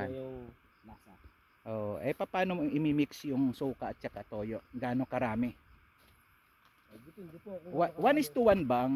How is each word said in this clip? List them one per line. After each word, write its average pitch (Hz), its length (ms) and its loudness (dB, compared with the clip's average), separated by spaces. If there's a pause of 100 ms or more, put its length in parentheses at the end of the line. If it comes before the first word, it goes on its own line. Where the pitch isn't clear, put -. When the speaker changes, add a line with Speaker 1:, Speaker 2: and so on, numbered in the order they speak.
Speaker 1:
ma-absorb 127 80 -4
niya 131 80 -8
yung 131 160 -10 (480)
lasa. 107 280 -20 (520)
Speaker 2:
Oo. 107 340 -4
Eh, 117 160 -2
paano 185 400 -2
mo 175 100 -2
imi-mix 147 600 0
yung 131 320 2
suka 131 320 -4
at 120 100 -8
saka 104 300 -12
toyo? 110 320 -6 (100)
Gaano 123 380 -2
karami? 120 480 -2 (1400)
Speaker 1:
Ay, 220 100 -20
depende 165 380 -18
po 202 180 -12
kung 170 160 -16
Speaker 2:
Wa-, 165 160 4
Speaker 1:
ano - 140 -4
Speaker 2:
one 285 160 6
is 285 80 2
Speaker 1:
ano. - 80 -10
Speaker 2:
to 247 80 4
one 202 200 8
bang 127 320 2